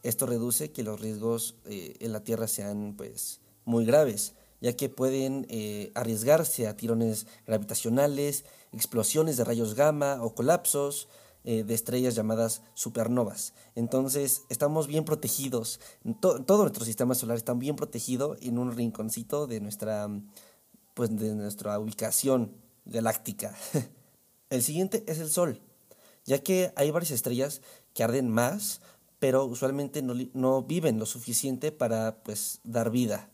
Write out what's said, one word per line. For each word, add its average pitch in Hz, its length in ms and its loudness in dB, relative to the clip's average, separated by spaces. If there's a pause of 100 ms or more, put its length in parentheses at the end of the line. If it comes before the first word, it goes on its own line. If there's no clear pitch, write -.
Esto 117 220 0
reduce 123 460 -2
que 123 120 -8
los 107 160 -6
riesgos, 110 560 -4 (100)
eh, 95 340 -12
en 113 120 -6
la 107 120 -6
Tierra 113 240 -2
sean 104 500 -4
pues - 420 -10 (240)
muy 117 220 2
graves, 120 480 4 (260)
ya 120 160 0
que 135 140 -2
pueden, 131 600 0
eh, 104 440 -6
arriesgarse 117 760 2
a 104 80 -4
tirones 113 520 0 (180)
gravitacionales, 135 1000 0 (260)
explosiones 123 680 2
de 120 60 4
rayos 113 320 0
gamma 143 460 4
o 117 120 -2
colapsos, 143 720 2 (360)
eh, 110 200 0
de 107 100 -2
estrellas 123 420 0
llamadas 110 460 0 (120)
supernovas. 113 800 -2 (220)
Entonces 131 720 0
estamos 151 380 0
bien 151 180 0
protegidos, 135 760 -2 (400)
to-, 139 240 4
todo 202 200 6
nuestro 127 220 0
sistema 123 280 0
solar 120 240 0
está 117 160 -2
bien 135 220 -2
protegido 123 680 -2
en 120 160 -2
un 123 180 -2
rinconcito 117 720 -2
de 113 140 -6
nuestra, 104 480 -4 (840)
pues, 113 220 0
de 107 200 0
nuestra 104 440 -4
ubicación 110 760 0 (300)
galáctica. 113 680 -2 (180)
<laughs> - 760 -6
El 127 140 0
siguiente 185 440 0
es 160 120 -4
el 160 100 -6
Sol, 170 320 2 (640)
ya 131 140 2
que 185 360 2
hay 143 160 4
varias 170 200 0
estrellas 127 500 -2 (320)
que 120 100 0
arden 120 260 2
más, 123 520 0 (380)
pero 135 260 4
usualmente 135 560 -2
no 127 120 -2
li-, 127 200 -4
no 131 300 4
viven 147 360 2
lo 110 60 -2
suficiente 127 680 -2
para, 110 520 0
pues, - 400 -6
dar 117 260 0
vida. 110 440 0